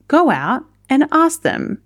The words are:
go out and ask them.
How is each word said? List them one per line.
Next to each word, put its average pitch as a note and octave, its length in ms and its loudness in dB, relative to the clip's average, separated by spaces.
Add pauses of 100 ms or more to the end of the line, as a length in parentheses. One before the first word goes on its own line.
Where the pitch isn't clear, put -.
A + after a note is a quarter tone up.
go D#4+ 220 2
out F3 340 -2 (240)
and C4+ 240 2
ask E4 300 0
them. - 420 -4